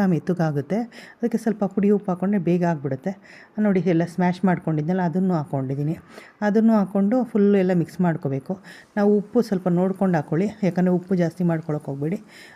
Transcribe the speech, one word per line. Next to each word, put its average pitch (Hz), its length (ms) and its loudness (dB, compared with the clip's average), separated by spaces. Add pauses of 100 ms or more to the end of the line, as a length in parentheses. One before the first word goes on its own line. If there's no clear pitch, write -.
ಮೆತ್ತಗಾಗುತ್ತೆ, 165 720 0
ಅದಕ್ಕೆ - 600 -4
ಸ್ವಲ್ಪ 214 260 -2
ಪುಡಿ 196 260 2
ಉಪ್ಪು 202 220 2
ಹಾಕ್ಕೊಂಡ್ರೆ 190 280 0
ಬೇಗ 175 260 0
ಆಗಿಬಿಡುತ್ತೆ. 147 520 -4 (420)
ನೋಡಿ, 202 200 2
ಎಲ್ಲ 170 260 2
ಸ್ಮ್ಯಾಶ್ 180 400 -2
ಮಾಡ್ಕೊಂಡಿದ್ನಲ್ಲ, 165 560 -2
ಅದನ್ನು 185 320 0
ಹಾಕ್ಕೊಂಡಿದ್ದೀನಿ. 143 640 -4 (440)
ಅದನ್ನು 220 320 2
ಹಾಕ್ಕೊಂಡು 202 500 2
ಫುಲ್ 202 320 4
ಎಲ್ಲ 185 180 2
ಮಿಕ್ಸ್ 175 280 -2
ಮಾಡ್ಕೋಬೇಕು. 156 580 -2 (380)
ನಾವು 208 200 4
ಉಪ್ಪು 208 240 0
ಸ್ವಲ್ಪ 190 260 -4
ನೋಡ್ಕೊಂಡು 185 480 0
ಹಾಕ್ಕೊಳ್ಳಿ, 160 340 -2 (140)
ಯಾಕಂದರೆ 180 280 2
ಉಪ್ಪು 180 240 0
ಜಾಸ್ತಿ 175 280 -2
ಮಾಡ್ಕೊಳಕ್ಕೆ 160 480 -4
ಹೋಗ್ಬೇಡಿ. 151 300 -6 (340)